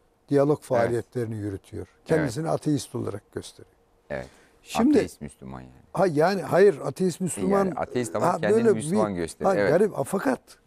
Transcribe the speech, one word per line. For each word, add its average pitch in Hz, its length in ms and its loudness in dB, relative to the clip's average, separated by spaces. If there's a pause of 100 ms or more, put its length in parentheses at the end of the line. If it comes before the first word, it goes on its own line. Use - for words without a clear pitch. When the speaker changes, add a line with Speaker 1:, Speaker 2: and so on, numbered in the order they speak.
(280)
Speaker 1:
diyalog 143 300 4
Speaker 2:
Evet. - 80 -20
Speaker 1:
faaliyetlerini 117 680 -2
yürütüyor. 98 500 -8 (100)
Speaker 2:
Evet. - 120 -20
Speaker 1:
Kendisini 156 400 -2
ateist 147 460 -2
olarak 104 380 -8
gösteriyor. - 420 -14 (360)
Speaker 2:
Evet. 65 160 -8 (360)
Speaker 1:
Şimdi 262 360 2
Speaker 2:
Ateist - 220 -4
Müslüman - 400 -16
yani. 64 120 -20 (200)
Speaker 1:
Ha, 190 140 2
yani 165 360 2
hayır, 170 420 4
ateist 170 360 -2
Müslüman. 190 380 0
Speaker 2:
Yani 190 160 0
ateist - 420 -4
ama 107 100 0
Speaker 1:
Ha, 180 60 2
Speaker 2:
kendini 170 240 0
Speaker 1:
böyle 113 120 4
bir 202 60 4
Speaker 2:
Müslüman 202 400 -2
gösteriyor. 175 400 -2
Speaker 1:
Ha, 196 60 2
Speaker 2:
Evet. 98 100 4
Speaker 1:
garip. 180 280 2
Ha, 139 60 -2
fakat 220 360 -2 (260)